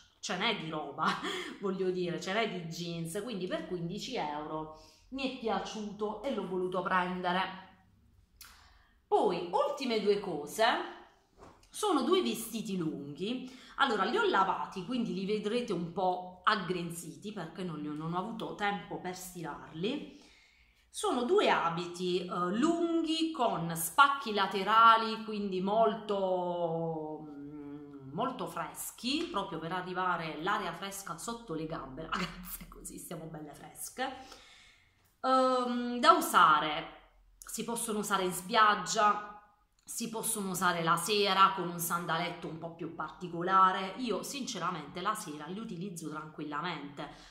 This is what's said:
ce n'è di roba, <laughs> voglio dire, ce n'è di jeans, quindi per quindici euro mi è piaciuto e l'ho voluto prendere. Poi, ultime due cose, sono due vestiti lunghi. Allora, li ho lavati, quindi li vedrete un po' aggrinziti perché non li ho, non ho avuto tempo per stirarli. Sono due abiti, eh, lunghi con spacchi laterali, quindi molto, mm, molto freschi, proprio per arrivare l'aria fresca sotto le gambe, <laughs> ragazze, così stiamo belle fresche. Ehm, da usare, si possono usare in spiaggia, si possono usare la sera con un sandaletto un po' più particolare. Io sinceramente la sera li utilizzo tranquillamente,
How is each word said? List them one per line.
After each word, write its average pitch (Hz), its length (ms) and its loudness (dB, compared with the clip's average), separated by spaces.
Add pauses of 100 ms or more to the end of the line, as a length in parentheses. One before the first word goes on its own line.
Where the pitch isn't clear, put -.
(200)
ce 196 160 -4
n'è 208 240 0
di 160 80 -6
roba, 151 380 -2 (300)
<laughs> 330 260 -8
voglio 190 280 0
dire, 175 300 -2
ce 190 140 -2
n'è 214 160 2
di 175 160 -6
jeans, 170 560 -6
quindi 226 240 -4
per 320 200 -4
quindici 190 500 -6
euro 156 640 -4 (320)
mi 262 260 -4
è - 20 -12
piaciuto 208 840 -4
e 269 120 -2
l'ho 196 120 -2
voluto 185 360 0
prendere. 180 800 0 (1400)
Poi, 202 440 2
ultime 226 500 0
due 202 180 4
cose, 175 460 -2 (1080)
sono 349 320 2
due 349 200 4
vestiti 214 540 -4
lunghi. 156 720 -4 (260)
Allora, 220 280 2
li 240 120 0
ho 427 120 4
lavati, 196 560 0
quindi 214 300 -2
li 190 100 -4
vedrete 214 480 -2
un 170 200 -2
po' 185 440 -2 (120)
aggrinziti 175 840 -2
perché 180 300 -8
non 165 180 -6
li 147 80 -6
ho, 151 60 -6
non 160 200 -4
ho 175 40 -2
avuto 208 360 -6
tempo 185 460 -4
per 180 160 -6
stirarli. 165 1080 -6 (640)
Sono 285 360 0
due 269 260 6
abiti, 175 720 0
eh, 180 320 -2
lunghi 320 760 2
con 180 460 0
spacchi 277 560 6
laterali, 214 920 6
quindi 202 360 -2
molto, 175 1700 0
mm, 143 840 -12
molto 208 340 -2
freschi, 233 840 -4
proprio 185 280 -4
per 165 140 -6
arrivare 175 680 -2
l'aria 196 300 0
fresca 175 460 -8
sotto 233 360 -8
le 160 120 -4
gambe, 135 360 -8
<laughs> 160 80 -12
ragazze, - 580 -8
così - 300 -14
stiamo 165 280 -10
belle 151 260 -12
fresche. - 580 -8 (1080)
Ehm, 247 800 4
da 302 120 12
usare, 160 840 6 (500)
si - 200 -6
possono 226 340 -2
usare 196 260 0
in 185 80 0
spiaggia, 208 1040 4 (500)
si - 220 -6
possono 214 420 -2
usare 175 320 2
la 165 140 4
sera 190 580 6
con 175 140 -2
un 175 100 -4
sandaletto 170 680 -2
un 156 100 -8
po' 165 160 -10
più - 220 -10
particolare. 185 1040 4
Io 208 260 -2
sinceramente 175 760 -6
la 202 140 0
sera 151 320 -8
li 190 140 -6
utilizzo 175 500 -8
tranquillamente, 151 960 -6 (220)